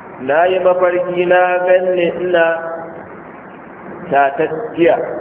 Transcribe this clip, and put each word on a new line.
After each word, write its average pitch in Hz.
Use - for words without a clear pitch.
Na 147
yi 185
mafarki 180
na 180
ganni 180
ina 170
tatattiya, 156